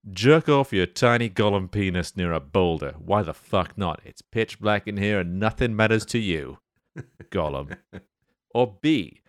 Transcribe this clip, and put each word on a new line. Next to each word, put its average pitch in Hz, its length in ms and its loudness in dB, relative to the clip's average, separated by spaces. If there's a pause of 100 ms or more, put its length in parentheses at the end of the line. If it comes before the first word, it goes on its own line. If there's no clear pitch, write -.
Jerk 135 400 4
off 139 240 2
your 92 120 4
tiny 120 440 2
Gollum 101 420 0
penis 95 460 -2
near 87 160 -2
a 80 60 -2
boulder. 73 600 0
Why 95 220 0
the 78 120 -6
fuck - 440 -4
not? 87 260 -4
It's - 180 -20
pitch - 380 -4
black 104 280 0
in 104 100 -6
here 101 220 0
and 90 200 -4
nothing 110 360 -2
matters 110 320 2
to 120 120 -2
you, 78 400 -4 (720)
Gollum. 71 460 -4 (760)
Or 117 280 0
B. 147 480 -2